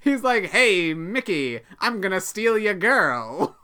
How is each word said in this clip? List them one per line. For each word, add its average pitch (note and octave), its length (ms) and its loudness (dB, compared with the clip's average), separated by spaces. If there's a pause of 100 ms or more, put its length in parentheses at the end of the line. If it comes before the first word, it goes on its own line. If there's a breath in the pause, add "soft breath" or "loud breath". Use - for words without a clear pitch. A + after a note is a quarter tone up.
he's C#4 240 0
like, A#3 280 0
Hey, F#3 420 4
Mickey, E3 680 -4 (180 loud breath)
I'm A3+ 220 -2
gonna F#3+ 200 -2
steal A3 360 0
your G#3 160 0
girl. D#3+ 920 0